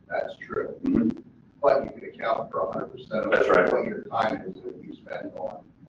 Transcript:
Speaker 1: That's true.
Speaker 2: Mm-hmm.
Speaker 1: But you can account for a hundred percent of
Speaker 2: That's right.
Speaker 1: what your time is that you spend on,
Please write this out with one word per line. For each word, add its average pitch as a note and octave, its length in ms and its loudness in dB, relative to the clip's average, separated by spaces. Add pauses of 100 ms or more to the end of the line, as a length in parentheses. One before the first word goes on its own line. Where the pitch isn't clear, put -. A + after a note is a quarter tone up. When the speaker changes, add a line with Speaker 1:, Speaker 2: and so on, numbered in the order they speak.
Speaker 1:
That's - 280 -4
true. - 480 -4
Speaker 2:
Mm-hmm. - 240 4 (520)
Speaker 1:
But - 240 6
you - 60 -10
can - 180 -12
account - 440 -2
for - 80 -2
a - 120 -2
hundred - 200 -6
percent - 340 -4
of - 60 4
Speaker 2:
That's - 160 4
right. - 240 6
Speaker 1:
what - 120 4
your - 200 -6
time - 420 0
is - 160 -10
that - 200 -12
you - 120 -14
spend - 420 -10
on, - 280 -8 (240)